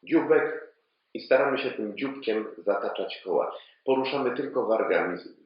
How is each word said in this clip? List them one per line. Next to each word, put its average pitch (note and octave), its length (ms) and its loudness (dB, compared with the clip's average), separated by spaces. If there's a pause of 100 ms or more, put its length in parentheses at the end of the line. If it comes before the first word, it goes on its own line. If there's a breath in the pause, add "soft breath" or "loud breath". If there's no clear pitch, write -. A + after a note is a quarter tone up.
Dzióbek D3+ 640 2 (400)
i - 60 -6
staramy C3+ 380 4
się B2+ 140 -2
tym G#2 260 -6
dzióbkiem A2+ 500 -2 (100)
zataczać - 680 -2
koła. - 300 0 (300 loud breath)
Poruszamy C3 500 0
tylko C3 300 -2
wargami. F2+ 520 2 (280)